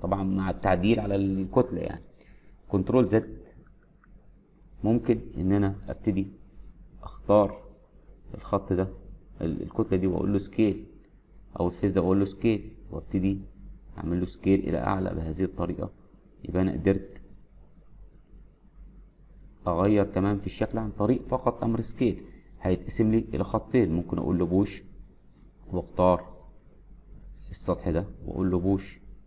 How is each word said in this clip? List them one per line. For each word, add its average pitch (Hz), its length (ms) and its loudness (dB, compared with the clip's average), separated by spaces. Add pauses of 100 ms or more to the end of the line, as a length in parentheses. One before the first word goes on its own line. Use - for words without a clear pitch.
طبعا 98 220 0
مع 95 260 0
التعديل 95 500 2
على 101 160 -2
الكتلة. 98 640 2
يعني - 220 -8 (680)
كنترول 107 400 4
زد، 110 300 0 (1500)
ممكن 113 380 2 (160)
ان 92 140 2
انا 98 240 2 (120)
ابتدي 98 400 -2 (760)
اختار - 600 2 (720)
الخط - 400 -2
ده، 92 140 2 (540)
ال-، 82 200 -2
الكتلة - 360 -2
دي، 92 100 2
واقول 95 260 0
له 101 40 2
scale، - 480 0 (760)
او 87 80 2
الفيس 92 240 0
ده 90 100 4
واقول 92 180 4
له 98 60 4
scale، 107 500 -2 (160)
وابتدي 98 500 -2 (560)
اعمل 85 220 -2
له 90 60 0
scale 98 340 2
الى 85 180 -2
اعلى 92 380 -2
بهذه 80 280 -2
الطريقة. 87 460 -4 (540)
يبقى 85 180 -2
انا 92 100 2
قدرت 98 500 0 (2500)
اغير 98 380 4
كمان 98 340 0
في 101 60 -10
الشكل 107 320 -4
عن 110 140 -4
طريق 117 360 0
فقط - 360 -2
امر 113 180 0
scale. - 420 -2 (380)
هيتقسم 110 500 0
لي 110 220 2
الى 82 100 -2
خطين، 110 500 2
ممكن 85 240 -2
اقول 87 220 0
له 90 60 2
بوش 92 380 0 (880)
واختار 90 680 2 (1120)
السطح - 400 -4
ده 85 160 0 (200)
واقول 92 260 0
له 90 80 2
بوش 95 420 -2 (260)